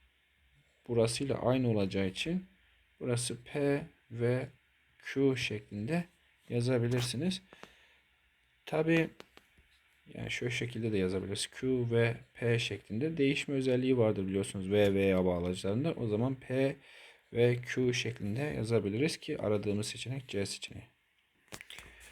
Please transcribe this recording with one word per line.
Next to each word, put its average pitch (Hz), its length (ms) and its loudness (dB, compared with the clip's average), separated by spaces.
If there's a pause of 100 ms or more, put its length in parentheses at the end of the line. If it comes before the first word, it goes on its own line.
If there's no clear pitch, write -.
(880)
burasıyla 120 540 2
aynı 127 280 2
olacağı 98 360 0
için 165 400 -4 (540)
burası 123 440 -4
P 143 380 0 (280)
ve 120 380 0 (500)
Q 135 380 2
şeklinde 117 680 -4 (440)
yazabilirsiniz. 123 920 0 (1200)
Tabii 160 440 2 (1040)
yani 117 160 -8
şu 120 200 -4
şekilde 117 420 -2
de 101 60 2
yazabiliriz. 95 480 -2
Q 127 440 -2
ve 117 260 4 (180)
P 117 240 0
şeklinde 120 580 -4
değişme 139 380 0
özelliği 131 440 2
vardır 104 280 4
biliyorsunuz 95 440 -2
V 101 240 6
veya 95 300 4
bağlacılarında. 92 680 0
O 120 140 -4
zaman 117 280 0
P 135 420 -2 (560)
ve 120 300 6
Q 127 320 0
şeklinde 113 460 -4
yazabiliriz 117 760 0
ki - 220 -8
aradığımız 104 480 0
seçenek 127 420 -8
C 98 180 -2
seçeneği. - 460 -12 (1200)